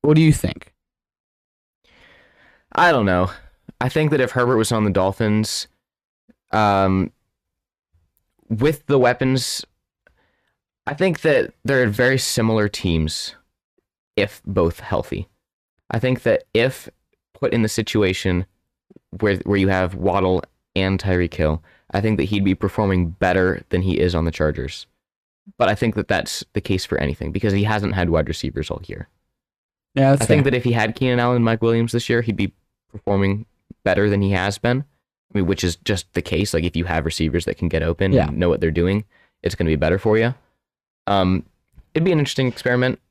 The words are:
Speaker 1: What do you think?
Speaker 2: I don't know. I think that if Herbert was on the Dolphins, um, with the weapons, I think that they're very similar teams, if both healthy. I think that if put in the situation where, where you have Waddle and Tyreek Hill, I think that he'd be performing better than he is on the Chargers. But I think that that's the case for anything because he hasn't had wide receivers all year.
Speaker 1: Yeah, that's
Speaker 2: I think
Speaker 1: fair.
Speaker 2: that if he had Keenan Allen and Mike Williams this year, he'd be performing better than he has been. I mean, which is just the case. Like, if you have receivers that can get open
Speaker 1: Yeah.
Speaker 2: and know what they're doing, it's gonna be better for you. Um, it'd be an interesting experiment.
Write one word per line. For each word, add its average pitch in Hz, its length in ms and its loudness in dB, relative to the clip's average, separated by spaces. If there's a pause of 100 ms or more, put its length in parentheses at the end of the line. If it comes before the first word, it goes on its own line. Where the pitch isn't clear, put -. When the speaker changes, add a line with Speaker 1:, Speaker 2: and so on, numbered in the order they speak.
Speaker 1:
What 151 120 4
do 156 80 6
you 156 100 6
think? - 400 -4 (2000)
Speaker 2:
I 170 200 4
don't 117 140 2
know. 90 240 2 (500)
I 123 80 -2
think 156 220 0
that 147 100 0
if 123 120 -2
Herbert 123 240 2
was 110 160 0
on 110 120 0
the 104 60 2
Dolphins, 104 760 0 (840)
um, 98 580 2 (1400)
with 135 380 -2
the 143 120 2
weapons, 127 680 0 (1200)
I 139 80 -6
think 185 280 -2
that 143 300 0 (120)
they're 131 240 2
very 127 300 2
similar 110 500 0
teams, 80 680 -4 (840)
if - 280 -4
both 90 360 -2
healthy. - 480 -6 (640)
I 113 80 -2
think 127 240 -2
that - 220 0 (100)
if 123 340 -2 (460)
put - 180 -4
in 117 100 2
the 107 60 2
situation 95 800 -2 (720)
where, 101 200 2
where 101 200 0
you 95 100 4
have 92 260 0
Waddle 92 480 0 (340)
and 95 240 0
Tyreek 90 340 0
Hill, 78 280 0 (280)
I 98 100 -2
think 107 180 0
that 73 60 0
he'd 98 200 0
be 95 100 2
performing 95 560 0
better 92 600 0
than 92 120 -2
he 95 160 0
is 87 160 2
on 82 100 0
the 85 60 0
Chargers. 69 560 -4 (720)
But 113 100 2
I 104 60 2
think 107 220 -2
that 107 100 -4
that's - 460 -4
the - 80 -4
case 92 240 -2
for - 140 -4
anything 73 340 -4
because 98 200 0
he 101 120 2
hasn't 104 300 -2
had 87 160 0
wide 80 180 0
receivers - 420 -8
all - 160 -10
year. - 220 -14 (880)
Speaker 1:
Yeah, 135 160 4
that's 139 120 4
Speaker 2:
I 110 40 -2
think 147 180 4
Speaker 1:
fair. 135 80 2
Speaker 2:
that 127 40 0
if 123 80 -2
he 120 80 2
had 110 220 0
Keenan 123 240 0
Allen 120 180 2
and 117 80 2
Mike 113 180 2
Williams 117 300 2
this 120 160 -2
year, 120 140 2
he'd 110 140 -2
be 98 160 -2 (380)
performing 98 560 -2 (360)
better 101 260 2
than 101 140 2
he 98 80 2
has 98 280 -2
been. 123 260 -2 (500)
I 104 40 0
mean, 90 80 2
which 92 180 -2
is 87 120 -2
just - 360 -6
the 87 100 -2
case. 90 320 -2
Like, 82 100 0
if 87 120 -4
you 82 80 -2
have 80 200 -2
receivers 80 420 -2
that - 120 -4
can 87 100 -2
get 78 140 -2
open 85 300 0
Speaker 1:
Yeah. 98 160 2
Speaker 2:
and 73 100 -6
know 87 100 2
what 82 120 0
they're 82 100 0
doing, 90 340 0 (380)
it's - 140 -4
gonna 85 140 0
be 80 60 2
better 78 220 0
for 107 200 2
you. 117 160 0 (760)
Um, 95 360 2 (500)
it'd 160 100 0
be 185 80 2
an 160 80 2
interesting 135 260 -2
experiment. 123 540 -2 (100)